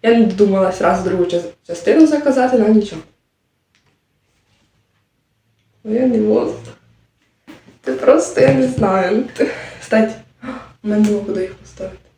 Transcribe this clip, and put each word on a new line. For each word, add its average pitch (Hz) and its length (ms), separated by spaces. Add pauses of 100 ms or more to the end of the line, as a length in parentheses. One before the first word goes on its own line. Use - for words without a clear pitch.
Я 233 120
не 226 120
додумалась 190 560
раз 185 220
другу 180 220
ча-, 170 180 (240)
частину 302 400
заказати, 262 520
але 214 100
нічого. 196 320 (2750)
Ну, 220 120
я 254 120
не 233 100
можу. 214 360 (1300)
Це - 80
просто, - 480
я 269 120
не 262 140
знаю. 202 560 (580)
Кстати, 220 320 (720)
у 208 40
мене 208 220
нема 202 160
куди 185 160
їх 185 120
поставити. - 440 (200)